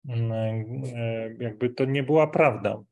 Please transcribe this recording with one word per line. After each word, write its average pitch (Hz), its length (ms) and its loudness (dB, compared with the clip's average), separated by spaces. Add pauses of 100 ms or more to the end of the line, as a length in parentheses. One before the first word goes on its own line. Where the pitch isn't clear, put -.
mm, 113 720 -2 (120)
e, 113 440 -4
jakby 120 300 -2
to 131 160 0
nie 135 180 0
była 151 240 6
prawda. 110 640 2